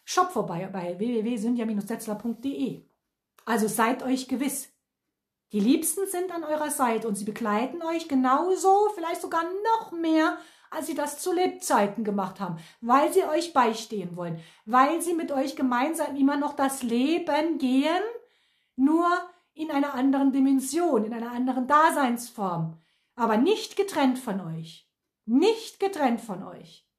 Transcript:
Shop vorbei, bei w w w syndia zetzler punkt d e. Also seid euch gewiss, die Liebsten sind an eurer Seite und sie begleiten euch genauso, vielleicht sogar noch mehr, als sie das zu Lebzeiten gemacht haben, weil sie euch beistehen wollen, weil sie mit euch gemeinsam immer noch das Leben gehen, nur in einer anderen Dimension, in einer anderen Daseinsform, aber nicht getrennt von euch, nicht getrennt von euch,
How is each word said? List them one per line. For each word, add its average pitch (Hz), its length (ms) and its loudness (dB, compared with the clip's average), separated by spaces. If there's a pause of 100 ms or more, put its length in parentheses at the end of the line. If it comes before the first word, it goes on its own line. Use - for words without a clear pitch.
Shop 359 280 0
vorbei, 185 360 -4
bei 180 320 -6
w 226 240 -2
w - 0 -
w 240 140 -2
syndia 233 280 -2 (140)
zetzler 214 360 -6
punkt 226 280 -8
d 277 60 -4
e. 269 400 -6 (560)
Also 220 240 0
seid 233 340 0
euch 262 240 -2
gewiss, 269 400 -4 (880)
die 208 80 2
Liebsten 330 460 2
sind 370 260 -4
an 330 100 -6
eurer 302 280 -2
Seite 233 360 0
und 202 80 -2
sie 190 80 -8
begleiten 214 600 -2
euch 330 260 -4
genauso, 349 840 4
vielleicht 339 280 -6
sogar 330 220 -2
noch 415 500 -2
mehr, 330 440 2 (340)
als 311 160 -6
sie 320 60 -6
das 285 260 -4
zu 370 120 -4
Lebzeiten 311 720 0
gemacht 196 380 -4
haben, 175 160 -6 (240)
weil 277 320 4
sie 381 100 4
euch 311 300 -2
beistehen 220 640 0
wollen, 170 240 -8 (240)
weil 269 360 4
sie 349 120 -2
mit 311 180 -4
euch 269 240 -2
gemeinsam 269 600 0
immer 277 180 4
noch 285 180 -2
das 269 300 -2
Leben 302 760 0
gehen, 277 440 2 (720)
nur 320 320 4 (460)
in 311 180 -8
einer 277 220 0
anderen 269 400 2
Dimension, 269 720 2
in 226 80 -6
einer 233 180 -8
anderen 254 340 -2
Daseinsform, 240 1120 2 (380)
aber 226 220 2
nicht 381 400 2
getrennt 285 420 2
von 190 220 -4
euch, 160 500 -12 (340)
nicht 339 540 2
getrennt 302 400 0
von 196 240 -10
euch, - 440 -18 (120)